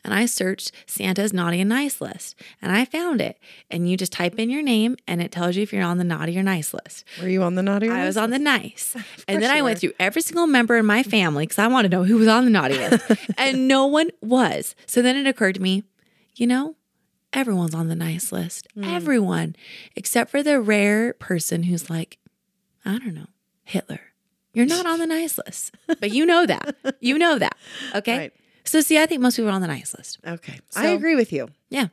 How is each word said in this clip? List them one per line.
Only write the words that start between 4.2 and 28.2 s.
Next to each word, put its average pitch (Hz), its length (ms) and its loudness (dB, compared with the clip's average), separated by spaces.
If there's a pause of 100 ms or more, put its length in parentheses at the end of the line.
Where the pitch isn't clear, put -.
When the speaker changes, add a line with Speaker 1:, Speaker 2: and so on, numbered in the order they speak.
Speaker 1:
in 226 100 -2
your 285 140 -2
name 233 340 2 (100)
and 175 140 -4
it 175 100 -6
tells 175 240 -2
you 196 60 -2
if 208 100 -4
you're 196 120 -2
on 175 160 0
the 180 40 0
naughty 165 320 -2
or 190 60 -2
nice 185 320 -2
list. - 300 -14 (180)
Speaker 2:
Were 185 80 -4
you 185 140 2
on 175 100 0
the 185 80 0
naughty 202 280 0
or - 20 0
Speaker 1:
I 233 60 -2
Speaker 2:
nice 180 100 0
Speaker 1:
was 196 100 -2
on 226 140 0
the 269 80 -2
Speaker 2:
list? 285 40 -4
Speaker 1:
nice. - 520 -4
Speaker 2:
<laughs> - 0 -
Of - 320 -16
Speaker 1:
And 196 80 -2
Speaker 2:
course 208 80 0
Speaker 1:
then 247 80 2
I 294 60 4
Speaker 2:
you 294 60 2
Speaker 1:
went 233 120 0
Speaker 2:
were. 175 60 -12
Speaker 1:
through 180 180 -2
every 214 240 0
single 339 240 0
member 240 320 4
in 220 80 4
my 214 160 4
family 170 420 0
'cause - 140 -4
I 214 80 4
wanna 233 220 4
know 180 160 2
who 220 120 6
was 220 100 6
on 226 180 6
the 247 40 6
naughty 139 300 2
list. - 260 2 (160)
Speaker 2:
<laughs> - 160 -6
Speaker 1:
And 262 300 0
no 269 180 6
one 302 240 2 (100)
was. 220 540 0 (140)
So 240 160 2
then 254 120 4
it 277 120 0
occurred 202 280 2
to 190 60 -6
me, 190 220 0 (520)
you 240 120 0
know, 269 280 0 (580)
everyone's 185 420 0
on 165 120 -2
the 165 80 -2
nice 165 360 -6
list. 175 440 -8
Speaker 2:
Mm. 208 200 -6
Speaker 1:
Everyone. 190 600 0 (400)
Except - 360 -2
for 285 100 0
the 294 180 2
rare 208 540 2
person 170 500 -4
who's 175 240 -2
like, 165 300 -8 (680)
I 196 140 -4
don't 240 160 -8
know, 151 140 -14 (360)
Hitler. - 360 -8 (520)
You're 233 140 2
not 349 220 0
on 330 100 0
the 330 80 -2
nice 330 320 -4
list, - 380 -12 (120)
but 208 240 -2
you 277 140 2
know 349 220 6
that. - 280 -2 (240)
You 262 200 0
know 330 180 4
that. - 180 0 (380)
Okay. 233 240 -2
Speaker 2:
Right. 151 160 -8 (320)